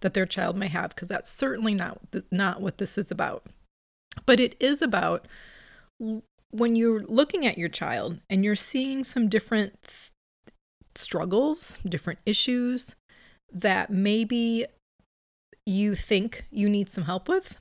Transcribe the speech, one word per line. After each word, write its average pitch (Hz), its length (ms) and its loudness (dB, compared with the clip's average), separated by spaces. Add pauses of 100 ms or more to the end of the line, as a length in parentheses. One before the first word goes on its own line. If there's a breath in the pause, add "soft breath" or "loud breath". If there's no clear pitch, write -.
that 185 120 0
their 190 140 2
child 175 280 -2
may 190 140 -2
have, 175 260 -4
'cause 175 140 -10
that's - 220 -6
certainly 226 420 0
not 185 260 -2 (140)
th-, 185 180 -6
not 190 300 0
what 190 160 -4
this - 220 -4
is 202 120 -4
about. - 360 -4 (800)
But 247 120 8
it 247 220 2
is 285 220 2
about 175 440 0 (720 loud breath)
l-, 220 240 -6 (280)
when 233 260 2
you're 226 280 4
looking 294 420 2
at - 120 0
your 170 100 -2
child - 520 -4 (100)
and 190 120 4
you're 208 140 2
seeing 269 480 -2
some 233 240 0
different 208 540 0
th-, - 280 -20 (840)
struggles, 208 920 -2
different 170 380 -6
issues 247 720 -2 (560 soft breath)
that 190 380 0
maybe 226 760 2 (1000)
you 202 280 2
think 208 560 -2
you 208 200 2
need 202 180 2
some 180 160 -4
help 180 240 -4
with, 370 320 0